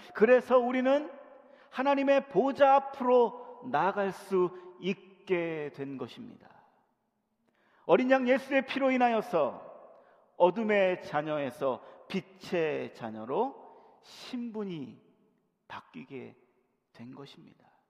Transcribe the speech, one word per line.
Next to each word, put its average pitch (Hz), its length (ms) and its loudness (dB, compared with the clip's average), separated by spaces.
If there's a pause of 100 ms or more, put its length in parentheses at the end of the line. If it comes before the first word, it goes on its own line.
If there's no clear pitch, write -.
(140)
그래서 240 440 6
우리는 254 520 0 (600)
하나님의 277 580 2
보좌 269 480 4
앞으로 247 920 0
나아갈 190 420 0
수 180 380 0 (300)
있게 170 960 -6
된 139 240 -10
것입니다. 113 500 -16 (1400)
어린 254 260 4
양 262 160 2
예수의 269 400 0
피로 269 240 -2
인하여서 220 760 0 (720)
어둠의 185 640 2
자녀에서 143 840 -4 (240)
빛의 151 840 -6
자녀로 123 1080 -8
신분이 202 960 -10 (680)
바뀌게 127 680 -18 (600)
된 123 200 -18
것입니다. - 520 -20 (240)